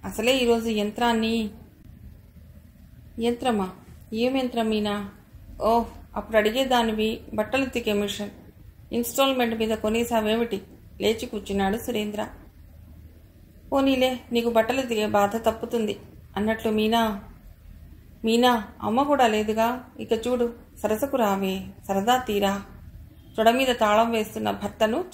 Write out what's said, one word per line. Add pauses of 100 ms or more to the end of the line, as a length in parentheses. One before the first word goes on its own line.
అసలే
ఈరోజు
యంత్రాన్ని." (1700)
"యంత్రమా? (440)
ఏం
యంత్రం
మీనా?" (520)
"ఓహ్, (280)
అప్పుడు
అడిగేదానివి, (120)
బట్టలు
ఉతికే
మిషన్. (640)
ఇన్‌స్టాల్‌మెంట్
మీద
కొనేసావేమిటి?" (400)
లేచి
కూర్చున్నాడు
సురేంద్ర. (1400)
"పోనీలే, (120)
నీకు
బట్టలు
ఉతికే
బాధ
తప్పుతుంది. (380)
అన్నట్లు
మీనా," (1080)
"మీనా, (160)
అమ్మ
కూడా
లేదుగా. (160)
ఇక
చూడు, (300)
సరసకు
రావే, (260)
సరదా
తీరా." (760)
తొడ
మీద
తాళం
వేస్తున్న
భర్తను